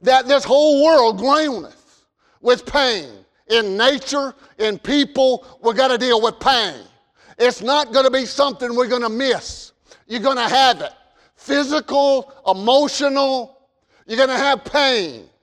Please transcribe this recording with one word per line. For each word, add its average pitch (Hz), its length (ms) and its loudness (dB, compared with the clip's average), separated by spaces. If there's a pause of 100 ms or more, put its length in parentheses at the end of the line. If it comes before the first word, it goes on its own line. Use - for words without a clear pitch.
that 254 240 4
this 269 180 2
whole 285 400 4
world 247 340 4
groaneth 262 840 -4 (360)
with 247 260 0
pain. 233 420 -2 (400)
In 214 280 0
nature, 269 580 -2 (240)
in 208 200 -2
people, 262 680 0 (160)
we're 226 120 0
gonna 254 240 0
deal 240 220 2
with 220 200 -2
pain. 208 400 0 (580)
It's 240 240 0
not 269 300 -2
gonna 262 180 2
be 254 160 -2
something 254 480 -4
we're 247 140 0
gonna 240 200 -2
miss. 226 640 -6 (340)
You're 226 140 -10
gonna 247 280 -2
have 247 320 2
it. 147 120 -10 (440)
Physical, 277 960 -2 (140)
emotional, 269 1200 0 (380)
you're 226 120 -8
gonna 262 200 2
have 277 260 -2
pain. 208 600 -2 (180)